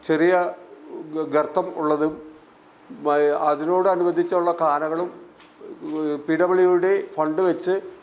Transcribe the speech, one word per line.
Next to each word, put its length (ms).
ചെറിയ 260
ഗ-, 200
ഗർത്തം 400
ഉള്ളതും, 400
മ-, 300
അതിനോടനുബന്ധിച്ചുള്ള 1000
കാനകളും, 500
പി 140
ഡബ്ല്യു 320
ഡി 80
ഫണ്ട് 260
വെച്ച് 320